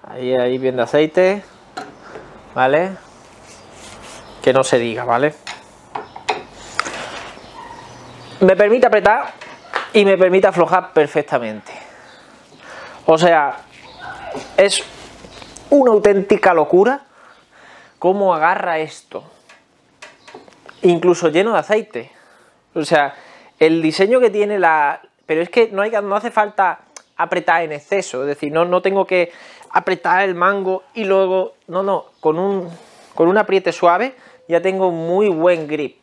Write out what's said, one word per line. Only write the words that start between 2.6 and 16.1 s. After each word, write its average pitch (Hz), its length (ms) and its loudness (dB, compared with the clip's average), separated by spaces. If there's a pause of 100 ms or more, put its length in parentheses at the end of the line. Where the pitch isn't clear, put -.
Que 131 140 2
no 135 100 4
se 127 140 2
diga, 117 260 -4
¿vale? 123 300 0 (3000)
Me 190 160 4
permite 220 300 4
apretar 220 480 0 (580)
y 208 140 4
me 196 100 4
permite 185 300 4
aflojar 175 480 0
perfectamente. 131 760 -2 (1300)
O 160 140 4
sea, 160 400 2 (1000)
es 196 260 2 (840)
una 269 220 4
auténtica 196 640 2